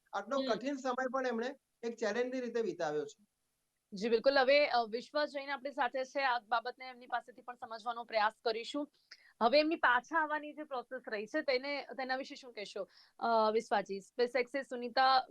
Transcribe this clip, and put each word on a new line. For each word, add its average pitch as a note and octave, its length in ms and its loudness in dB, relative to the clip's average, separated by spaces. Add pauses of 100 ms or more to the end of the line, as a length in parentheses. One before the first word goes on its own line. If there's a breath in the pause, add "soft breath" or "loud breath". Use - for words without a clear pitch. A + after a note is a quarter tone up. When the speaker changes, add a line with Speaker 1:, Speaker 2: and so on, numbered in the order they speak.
(140)
Speaker 1:
આટલો G#3 260 -2
Speaker 2:
હમ. C4+ 60 0
Speaker 1:
કઠિન B3+ 300 -2
સમય B3+ 380 -2
પણ C4 140 0
એમણે B3 280 -4 (280)
એક A#3 120 -6
ચેલેન્જની B3 460 -2
રીતે A#3 200 -4
વિતાવ્યો D#3 440 -2
છે. - 200 -18 (680)
Speaker 2:
જી, G#3 160 -4
બિલકુલ. B3 300 4
હવે, C#4+ 280 6
અ, A#3+ 160 2
વિશ્વાસ B3+ 460 -4
જૈન C#4 200 -8
આપણી C4+ 220 -6
સાથે C4 340 -2
છે. C#4 180 -2
આ B3 160 2
બાબતને A#3+ 460 -4
એમની B3+ 220 -16
પાસેથી A#3+ 340 -6
પણ B3 140 -14
સમજવાનો A#3 480 -8
પ્રયાસ A3 300 2 (120)
કરીશું. A#3 460 -2 (500 loud breath)
હવે A#3+ 180 6
એમની D#4 160 4
પાછા C#4+ 460 2
આવવાની D4+ 320 -4
જે D4 100 -10
પ્રોસેસ B3+ 440 -8
રહી G#3+ 180 -4
છે, D#4 160 -2
તેને, C4+ 420 -2 (140)
તેના C4 180 -4
વિશે C4+ 200 -8
શું B3 180 -18
કહેશો, G3+ 360 -8 (300 soft breath)
અ, A3 320 4
વિશ્વાસજી? G#3+ 460 0
SpaceX-એ B3 680 -2
સુનિતા C4 680 2